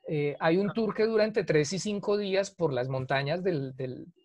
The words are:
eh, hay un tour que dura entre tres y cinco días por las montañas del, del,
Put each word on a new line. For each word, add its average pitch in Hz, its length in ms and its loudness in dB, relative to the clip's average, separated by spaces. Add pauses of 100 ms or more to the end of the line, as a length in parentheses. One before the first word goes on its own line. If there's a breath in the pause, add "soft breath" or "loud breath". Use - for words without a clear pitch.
eh, 147 320 -2
hay 165 180 4
un 202 140 0
tour 220 220 0
que 214 100 2
dura 220 200 4
entre 214 200 0
tres 151 280 2
y 190 60 -4
cinco 208 380 -2
días 196 340 0
por 160 220 -2
las 127 160 0
montañas 139 540 -2
del, 135 340 -2
del, 127 300 -8 (180)